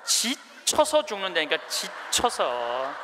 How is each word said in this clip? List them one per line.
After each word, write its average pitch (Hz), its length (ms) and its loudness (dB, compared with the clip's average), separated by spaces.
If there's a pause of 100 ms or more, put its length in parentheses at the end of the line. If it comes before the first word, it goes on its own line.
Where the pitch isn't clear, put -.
지쳐서 - 1000 2
죽는다니까, 175 600 0
지쳐서. 131 1300 -2 (120)